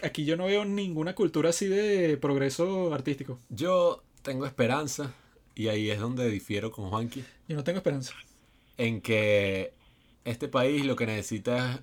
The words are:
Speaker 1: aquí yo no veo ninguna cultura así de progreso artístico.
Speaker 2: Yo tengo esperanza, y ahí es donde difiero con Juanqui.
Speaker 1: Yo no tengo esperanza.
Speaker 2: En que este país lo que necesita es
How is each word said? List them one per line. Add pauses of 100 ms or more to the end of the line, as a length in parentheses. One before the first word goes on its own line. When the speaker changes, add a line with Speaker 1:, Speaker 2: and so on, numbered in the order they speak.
Speaker 1:
aquí
yo
no
veo
ninguna
cultura
así
de
progreso
artístico. (100)
Speaker 2:
Yo (200)
tengo
esperanza, (420)
y
ahí
es
donde
difiero
con
Juanqui. (240)
Speaker 1:
Yo
no
tengo
esperanza. (640)
Speaker 2:
En
que (520)
este
país
lo
que
necesita
es